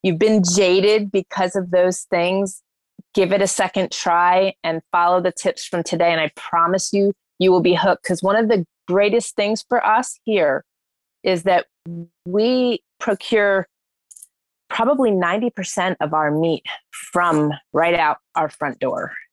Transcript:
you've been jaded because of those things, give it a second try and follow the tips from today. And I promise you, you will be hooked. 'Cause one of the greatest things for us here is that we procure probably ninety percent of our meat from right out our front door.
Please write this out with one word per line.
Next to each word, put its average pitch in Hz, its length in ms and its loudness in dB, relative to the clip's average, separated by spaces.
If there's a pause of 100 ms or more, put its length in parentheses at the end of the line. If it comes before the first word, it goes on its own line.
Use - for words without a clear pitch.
you've 175 180 0
been 214 240 4
jaded 196 680 2
because 185 440 -2
of 180 160 -4
those 180 320 2
things, 190 580 -2 (520)
give 190 200 2
it 196 80 2
a 196 60 2
second 190 440 -2
try 180 600 2 (100)
and 165 180 -4 (100)
follow 180 280 2
the 180 120 0
tips - 340 -6
from 170 180 -4
today. 170 280 0
And 160 100 0
I 156 140 -4
promise 170 580 -2
you, 202 200 2 (260)
you 185 120 4
will 180 100 4
be 175 140 2
hooked. 180 300 0
'Cause 180 180 -4
one 196 140 2
of 226 100 2
the 202 180 0 (220)
greatest 202 480 0
things 208 320 -2
for 247 180 -2
us 254 400 0
here 160 380 0 (600)
is 175 200 0
that 185 220 2 (600)
we 233 560 0 (180)
procure 202 680 0 (1040)
probably 247 420 2
ninety 190 380 0
percent 185 520 -4
of 156 120 -4
our 156 180 0
meat 160 320 -2 (280)
from 156 600 -2 (220)
right 170 200 2
out 156 240 0 (180)
our 160 140 -2
front - 300 -8
door. - 340 -6 (200)